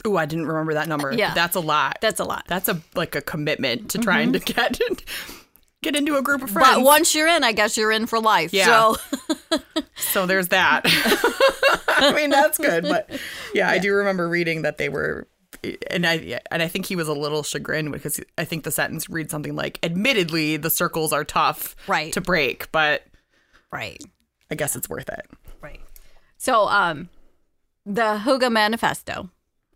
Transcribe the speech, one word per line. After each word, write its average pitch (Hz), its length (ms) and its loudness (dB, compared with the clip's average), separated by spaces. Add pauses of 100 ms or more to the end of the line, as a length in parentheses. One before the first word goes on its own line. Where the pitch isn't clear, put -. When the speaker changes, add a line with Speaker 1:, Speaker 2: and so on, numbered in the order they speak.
Speaker 1:
Ooh, 202 120 2
I 160 80 2
didn't 160 220 -4
remember 160 260 -2
that 151 140 -2
number. 147 260 -2
Speaker 2:
Yeah. 190 200 0
Speaker 1:
That's 170 220 0
a 190 60 -2
lot. 151 400 0
Speaker 2:
That's 214 180 0
a 185 60 -2
lot. - 220 -6
Speaker 1:
That's 180 200 -4
a, 185 140 -2 (140)
like, 165 200 -2
a 143 60 -4
commitment 147 680 -4
to - 80 -4
trying 180 340 2
Speaker 2:
Mm-hmm. 190 120 -2
Speaker 1:
to 202 80 -2
get, 240 260 0 (560)
<laughs> - 480 -20
get 311 120 -2
into 294 220 0
a 269 40 0
group 277 200 -2
of 269 80 -8
friends. 233 280 6
Speaker 2:
But 254 60 4
once 302 300 6
you're 311 140 2
in, 330 160 4
I 233 80 4
guess 214 260 0
you're 220 140 2
in 220 140 0
for 226 140 0
life. 196 340 2
Speaker 1:
Yeah. 190 120 4
Speaker 2:
So. 220 360 6
<laughs> - 60 -14 (920)
Speaker 1:
So - 280 0
there's 185 220 2
that. 165 340 4
<laughs> - 1040 2
I 294 280 4
mean, 294 140 0
that's 285 300 4
good. 185 240 0
But - 260 -2 (440)
yeah, 185 160 0
I 175 60 2
Speaker 2:
Yeah. 185 60 0
Speaker 1:
do 196 140 2
remember 190 340 0
reading 165 320 -2
that 151 160 -2
they 147 120 -2
were, 151 380 -4 (600)
and 175 160 -2
I, 165 340 -2 (120)
and 165 100 -2
I 160 60 -2
think 185 180 -6
he 196 100 -6
was 165 120 -4
a 151 60 -2
little 147 300 -4
chagrined 147 480 -4
because - 280 -6 (180)
I 165 80 -4
think 160 180 -8
the 156 80 -8
sentence - 380 -4
reads 156 220 -6
something 147 240 -6
like, 143 280 -6
"Admittedly, 170 720 0
the 156 120 -4
circles 160 440 -2
are 147 100 0
tough - 520 -2 (120)
Speaker 2:
Right. 160 260 -2
Speaker 1:
to 196 80 -2
break, 170 500 -2
but 151 320 0 (680)
Speaker 2:
Right. 113 300 -10 (500)
Speaker 1:
I 156 40 -6
guess 151 200 -4
it's - 140 -10
worth - 200 -10
it." - 160 -10 (360)
Speaker 2:
Right. 147 200 -18 (560)
So, 220 300 2
um, 175 420 0 (760)
the 214 380 -2
Hygge 247 280 2
Manifesto. 214 800 -2 (460)